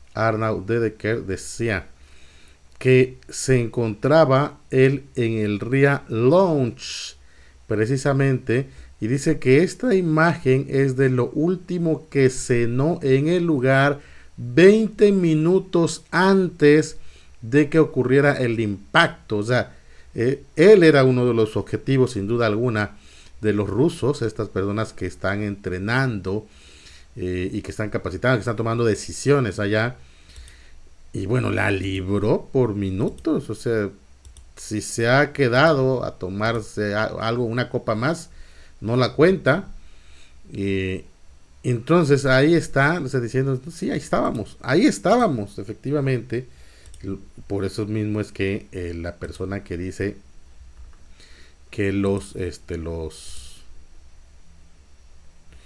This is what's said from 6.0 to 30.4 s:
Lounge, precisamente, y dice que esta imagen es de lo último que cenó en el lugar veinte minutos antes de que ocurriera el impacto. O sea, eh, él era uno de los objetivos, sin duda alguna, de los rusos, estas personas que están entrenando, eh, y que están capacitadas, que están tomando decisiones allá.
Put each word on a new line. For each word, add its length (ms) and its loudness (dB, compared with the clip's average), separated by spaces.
Lounge, 1080 0
precisamente, 1000 0
y 80 -4
dice 320 0
que 240 6
esta 320 -2
imagen 760 2
es 260 0
de 140 2
lo 220 0
último 760 -2
que 200 4
cenó 720 0
en 260 2
el 160 2
lugar 580 2
veinte 760 6
minutos 1000 2
antes 840 4
de 280 2
que 100 2
ocurriera 540 2
el 260 -2
impacto. 800 -2
O 60 -2
sea, 320 -2
eh, 300 -2
él 280 8
era 200 8
uno 220 2
de 80 2
los 240 0
objetivos, 540 0
sin 160 -4
duda 180 0
alguna, 520 -2
de 120 0
los 160 -2
rusos, 520 0
estas 280 -4
personas 440 -4
que 120 -8
están 380 -6
entrenando, 1040 -4
eh, 360 -6
y 100 -6
que 100 -12
están 180 -8
capacitadas, 480 -2
que 40 -4
están 140 -4
tomando 300 -2
decisiones 760 -2
allá. 380 -2